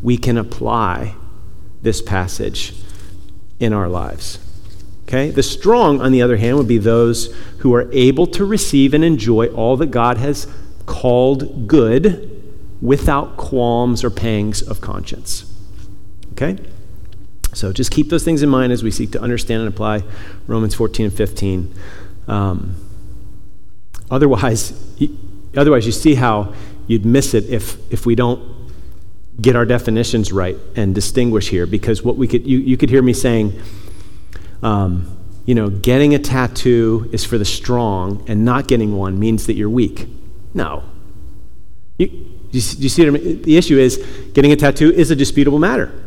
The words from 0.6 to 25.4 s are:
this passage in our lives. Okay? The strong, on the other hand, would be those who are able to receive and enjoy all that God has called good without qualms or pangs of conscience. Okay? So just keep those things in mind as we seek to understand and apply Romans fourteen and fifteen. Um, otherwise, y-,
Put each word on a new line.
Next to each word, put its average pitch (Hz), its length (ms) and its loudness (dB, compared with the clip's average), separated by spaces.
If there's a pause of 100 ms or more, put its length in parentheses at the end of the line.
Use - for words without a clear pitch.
this 110 200 0
passage - 720 -2 (840)
in 113 140 2
our 98 160 0
lives. - 500 -4 (640)
Okay? 135 280 0
The 139 120 2
strong, 185 560 4
on 131 140 4
the 127 80 6
other 120 160 4
hand, 117 200 2
would 135 100 2
be 117 100 4
those 117 560 2 (260)
who 127 140 4
are 123 180 2
able 135 360 4
to - 180 0
receive 143 480 2
and 151 100 4
enjoy 117 440 2
all 113 300 0
that 151 140 0
God 120 260 2
has 139 300 -2 (380)
called 127 840 0
good 143 600 4 (520)
without 143 560 0
qualms 120 680 0
or 123 60 0
pangs 107 520 0
of - 200 -2
conscience. - 640 -6 (880)
Okay? 180 240 -4 (960)
So 95 180 -2
just 120 200 0
keep 151 180 2
those 170 140 0
things 160 200 2
in 147 60 2
mind 127 240 2
as 110 100 -2
we 113 80 -2
seek 107 200 -2
to - 100 -2
understand 117 400 -2
and 107 120 -4
apply 107 300 -2 (440)
Romans 110 280 0
fourteen 110 300 0
and 101 80 -2
fifteen. 95 600 -2 (540)
Um, 92 480 -2 (1300)
otherwise, 131 640 2 (260)
y-, 143 100 2 (460)